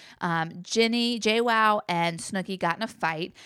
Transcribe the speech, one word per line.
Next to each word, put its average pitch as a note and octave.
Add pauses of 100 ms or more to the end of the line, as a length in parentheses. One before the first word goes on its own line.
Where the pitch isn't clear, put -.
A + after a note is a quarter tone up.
(200)
um, E3 (100)
Jenny, A#3
J G#3+
wow, A3
and E3+
Snooki F#3+
got E3+
in G#3
a A3+
fight, D#3+ (120)